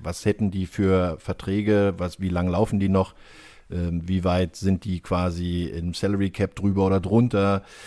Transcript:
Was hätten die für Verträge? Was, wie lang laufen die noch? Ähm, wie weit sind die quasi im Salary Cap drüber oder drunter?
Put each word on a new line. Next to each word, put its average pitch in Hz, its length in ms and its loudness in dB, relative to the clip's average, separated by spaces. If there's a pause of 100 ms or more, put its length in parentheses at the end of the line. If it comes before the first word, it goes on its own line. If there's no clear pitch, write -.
Was 85 220 -10
hätten 202 260 0
die 92 160 -4
für 92 540 0
Verträge? 101 800 0
Was, 90 200 -6
wie 95 120 -2
lang 90 180 0
laufen 98 320 0
die 98 80 2
noch? 95 260 2 (560)
Ähm, 85 360 -4
wie 92 180 0
weit 90 320 0
sind 95 280 0
die 90 160 -4
quasi 87 640 -2
im 85 300 -6
Salary 98 360 0
Cap - 260 -4
drüber 98 300 2
oder 95 140 4
drunter? 98 640 2 (240)